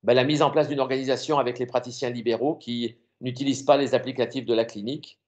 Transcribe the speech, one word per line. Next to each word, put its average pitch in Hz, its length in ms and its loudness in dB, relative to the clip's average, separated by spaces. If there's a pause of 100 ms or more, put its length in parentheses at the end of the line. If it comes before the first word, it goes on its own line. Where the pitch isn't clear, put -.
Ben, 117 100 4
la 127 100 6
mise 147 180 2
en 143 80 6
place 147 200 2
d'une 143 100 -2
organisation 131 600 0
avec - 200 -2
les 123 60 -2
praticiens 127 440 -4
libéraux 117 460 -2
qui 120 400 -6 (240)
n'utilisent 131 440 -2
pas 143 120 6
les 139 180 2
applicatifs 127 520 -2
de 113 80 2
la 113 100 2
clinique 113 640 -8